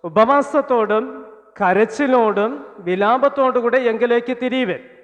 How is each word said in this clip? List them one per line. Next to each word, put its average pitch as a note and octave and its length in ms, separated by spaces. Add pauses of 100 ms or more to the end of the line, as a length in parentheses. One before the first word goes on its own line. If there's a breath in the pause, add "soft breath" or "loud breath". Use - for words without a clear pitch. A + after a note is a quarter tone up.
ഉപവാസത്തോടും A#3+ 960 (540)
കരച്ചിലോടും A3 920 (360)
വിലാപത്തോടുകൂടെ B3 920 (120)
എങ്കിലേക്ക് A#3+ 500
തിരിയുവിൻ B3 400 (220)